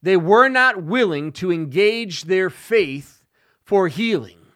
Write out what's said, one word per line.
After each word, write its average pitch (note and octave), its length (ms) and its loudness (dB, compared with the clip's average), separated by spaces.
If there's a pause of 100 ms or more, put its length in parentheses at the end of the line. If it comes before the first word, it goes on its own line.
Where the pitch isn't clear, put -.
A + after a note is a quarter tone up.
They F#3 160 2
were G#3 320 4
not B3+ 340 0
willing D#3+ 500 -2
to F3+ 200 -4
engage F3+ 720 -2
their F#3 260 -2
faith D3+ 800 -4 (380)
for F#3+ 240 0
healing. B2+ 680 -4